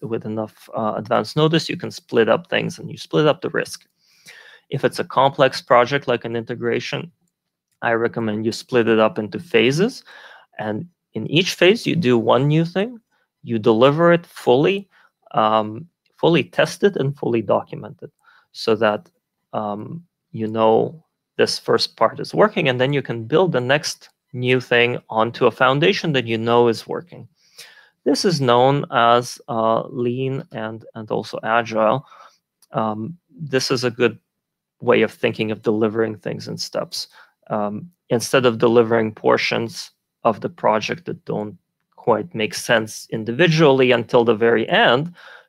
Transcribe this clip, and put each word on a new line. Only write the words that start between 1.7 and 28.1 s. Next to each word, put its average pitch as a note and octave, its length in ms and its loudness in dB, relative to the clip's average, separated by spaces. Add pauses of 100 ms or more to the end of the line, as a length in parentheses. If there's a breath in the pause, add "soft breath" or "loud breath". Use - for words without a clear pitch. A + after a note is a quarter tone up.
can A2+ 140 -10
split A2+ 380 0
up - 200 0
things A2+ 300 -4
and - 120 -14
you - 60 -14
split D#3 300 -2
up C#3 140 0
the B2+ 100 -6
risk. - 360 -8 (840 loud breath)
If C3+ 140 -6
it's - 160 -2
a - 40 -4
complex C3+ 560 0
project B2+ 460 2
like A#2+ 180 -2
an A#2 120 -6
integration, A#2+ 720 -6 (720)
I A#2 120 0
recommend A2 520 -2
you A2+ 80 -2
split A2+ 360 -2
it A2 100 4
up A2 200 2
into G#2+ 200 -6
phases. C3+ 640 0 (560 loud breath)
And G#2+ 300 -6 (240)
in A2 160 -8
each F3 260 0
phase, G3+ 320 4
you C#3 80 0
do A#2+ 240 2
one A#2+ 300 4
new D#3 160 4
thing G#3+ 360 -4 (480)
you A2+ 100 -2
deliver C3+ 540 4
it E3+ 140 0
fully, F3 600 0 (440 soft breath)
um, A2 560 0 (320)
fully D3+ 240 2
tested - 520 0
and C#3 200 -2
fully A#2 260 -2
documented - 680 -6 (420 soft breath)
so - 240 -2
that, G#2+ 340 -2 (420)
um, A2 520 -8 (280)
you A2 140 -6
know A2+ 580 2 (320)
this - 220 0
first - 380 -2
part - 240 -2
is - 140 -10
working, F#3 340 2
and B2 120 -2
then C3+ 120 0
you C#3 100 -2
can A#2 220 -8
build E3 280 2
the B2 80 0 (140)
next - 360 -6 (220)
new B2+ 280 0
thing B2 380 2 (100)
onto A#2 380 0
a A2 180 0
foundation D#3+ 480 2
that B2 140 -2
you A2+ 120 -2
know A#2+ 300 4
is A2 180 -4
working. - 420 -12 (760 loud breath)
This - 200 0